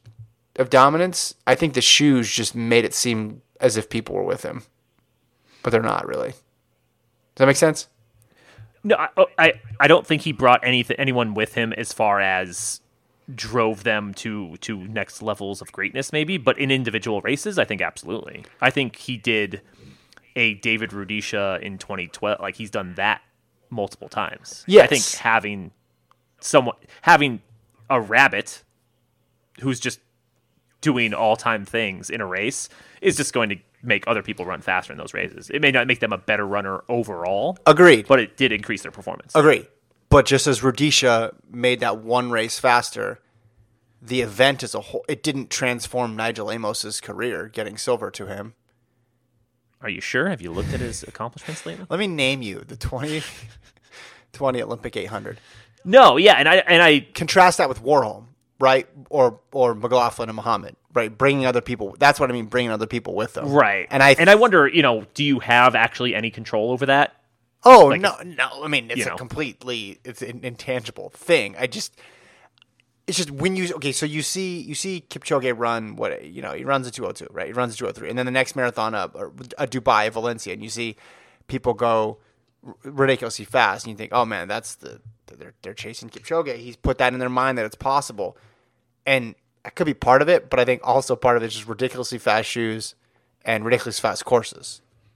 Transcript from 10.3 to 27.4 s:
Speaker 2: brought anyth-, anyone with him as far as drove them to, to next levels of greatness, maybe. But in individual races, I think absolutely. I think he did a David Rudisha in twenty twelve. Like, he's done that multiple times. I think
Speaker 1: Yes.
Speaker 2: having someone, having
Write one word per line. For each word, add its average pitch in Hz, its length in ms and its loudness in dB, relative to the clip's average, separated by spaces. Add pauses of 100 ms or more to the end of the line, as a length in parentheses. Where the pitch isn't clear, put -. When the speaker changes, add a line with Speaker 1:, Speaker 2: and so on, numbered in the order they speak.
Speaker 2:
brought 123 300 4
anyth-, 123 340 0
anyone 123 380 -2
with 110 200 -4
him 113 180 -2
as 110 200 -8
far 101 280 0
as 92 600 -4 (540)
drove 110 480 -2
them 104 320 -4
to, 101 440 -10
to - 180 -10 (100)
next 104 360 -10
levels 101 380 -8
of - 120 -20
greatness, 101 400 -8
maybe. 156 260 -4
But 127 200 -2
in 135 120 -2
individual 113 520 -2
races, 180 360 -6
I 123 60 2
think 98 180 -6
absolutely. - 600 -10 (160)
I 127 100 2
think 131 260 -2
he - 200 -10
did 104 440 -2 (760)
a 113 180 0
David 110 360 -4
Rudisha 101 680 -6
in 98 180 -12
twenty 92 280 -12
twelve. 104 340 -6
Like, 95 160 -10
he's 107 140 -14
done 92 240 -8
that 98 280 -2 (480)
multiple 104 380 -10
times. - 600 -10
I 185 180 8
think - 40 0
Speaker 1:
Yes. 127 260 -2
Speaker 2:
having 104 560 -2 (680)
someone, 123 360 2 (260)
having 143 400 4 (480)